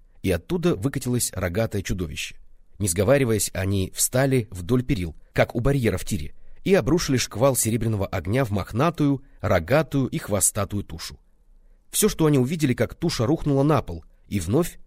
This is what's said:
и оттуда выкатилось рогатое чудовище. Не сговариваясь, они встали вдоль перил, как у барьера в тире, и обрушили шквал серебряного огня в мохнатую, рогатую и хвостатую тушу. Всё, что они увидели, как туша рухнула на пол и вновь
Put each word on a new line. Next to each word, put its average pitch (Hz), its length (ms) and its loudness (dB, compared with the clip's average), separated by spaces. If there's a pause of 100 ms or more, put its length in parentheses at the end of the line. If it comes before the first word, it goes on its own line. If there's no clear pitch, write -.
(220)
и 95 80 0
оттуда 160 440 0
выкатилось 123 600 -2
рогатое 98 480 -2
чудовище. 90 540 -6 (420)
Не 101 100 0
сговариваясь, 113 640 2
они 95 400 -2
встали 131 560 0
вдоль 92 320 0
перил, 90 340 -4 (160)
как - 220 2
у - 60 -2
барьера 117 380 2
в - 60 -8
тире, - 300 -4 (300)
и 185 100 4
обрушили 147 420 2
шквал 120 400 0
серебряного 110 500 0
огня 101 380 -2
в 101 60 -4
мохнатую, 139 720 0 (180)
рогатую 113 680 0
и 85 100 -6
хвостатую 101 640 -2
тушу. - 340 -14 (720)
Всё, - 180 2
что - 180 2
они 147 120 4
увидели, 135 360 0
как - 200 -2
туша 156 320 -2
рухнула 143 360 2
на 147 200 2
пол 82 220 -12 (240)
и 98 120 -2
вновь 117 460 0